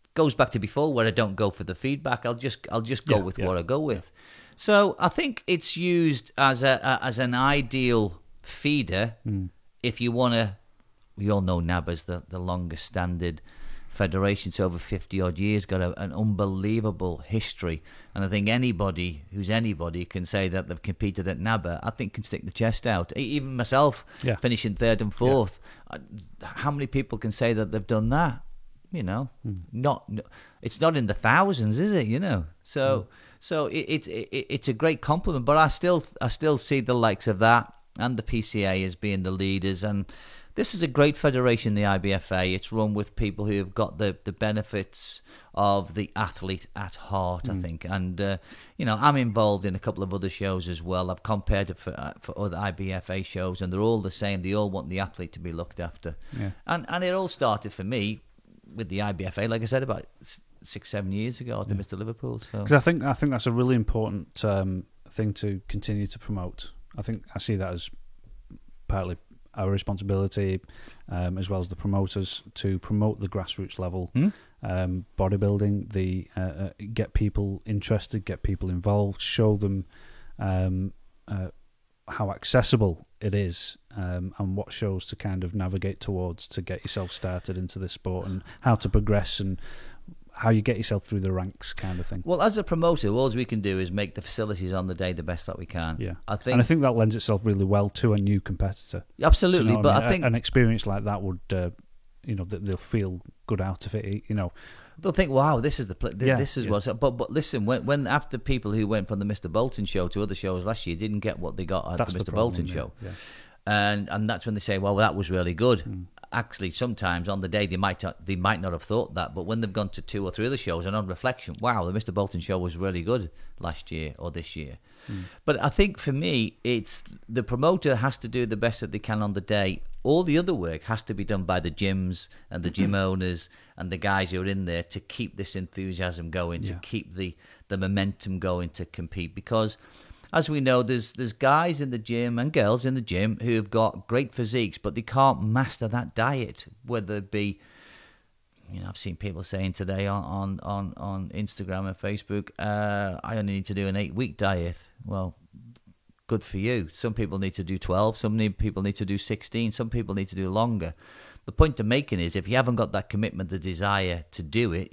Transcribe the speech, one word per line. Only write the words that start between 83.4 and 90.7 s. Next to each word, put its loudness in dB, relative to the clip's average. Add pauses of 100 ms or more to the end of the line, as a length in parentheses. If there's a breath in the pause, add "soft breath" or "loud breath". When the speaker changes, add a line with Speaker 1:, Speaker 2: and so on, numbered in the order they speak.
Speaker 2:
um, -4
and -2
what -4
shows -4
to -10
kind -4
of -4
navigate -2
towards -4
to -6
get -8
yourself -4
started -4
into -6
this -6
sport, -4
and -4 (180 loud breath)
how 6
to 0
progress 2
and -2 (720 loud breath)
how 2
you 6
get 2